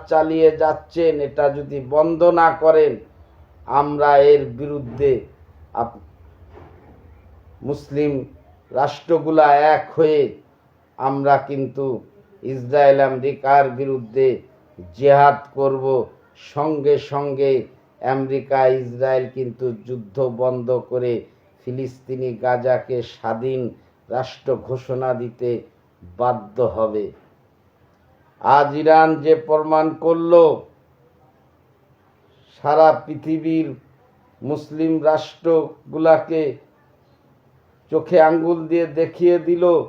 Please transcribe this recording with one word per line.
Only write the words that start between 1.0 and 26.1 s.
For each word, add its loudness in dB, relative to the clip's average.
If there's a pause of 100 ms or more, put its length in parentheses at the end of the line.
এটা -2
যদি -8 (100)
বন্ধ 0
না 4
করেন, 2 (680)
আমরা 2
এর 6
বিরুদ্ধে -4 (480)
আপ-, -8 (1600)
মুসলিম -6 (460)
রাষ্ট্রগুলা 0
এক 2
হয়ে 0 (640)
আমরা 0
কিন্তু -8 (580)
ইসরায়েল 4
আমেরিকার 0
বিরুদ্ধে -2 (560)
জেহাদ 6 (160)
করব। -2 (260)
সঙ্গে -2
সঙ্গে -2 (340)
আমেরিকা -2
ইসরায়েল -2
কিন্তু -8 (140)
যুদ্ধ -6
বন্ধ -4
করে -6 (400)
ফিলিস্তিনি -10
গাজাকে -2
স্বাধীন -8 (340)
রাষ্ট্র -6
ঘোষণা -6
দিতে -8 (400)
বাধ্য -4